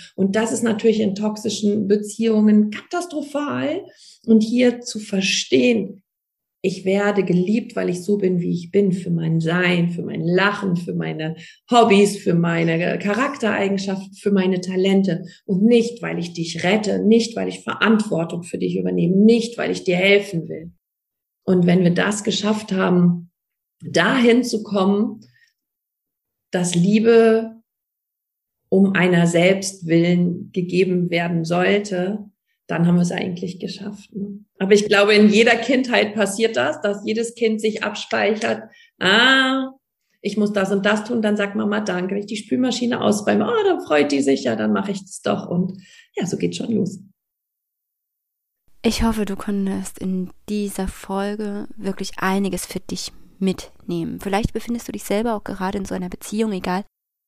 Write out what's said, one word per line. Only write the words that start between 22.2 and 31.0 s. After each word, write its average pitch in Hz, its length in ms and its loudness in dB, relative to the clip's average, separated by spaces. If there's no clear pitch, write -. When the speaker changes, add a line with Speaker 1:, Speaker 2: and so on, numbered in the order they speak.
Speaker 1:
geschafft 208 480 -2
haben, 180 600 2
dahin 233 600 4
zu 220 180 -4
kommen, 202 600 0
dass 175 240 -2
Liebe 226 840 4
um 196 220 4
einer 170 340 4
selbst 175 580 2
willen 175 680 2
gegeben 180 560 0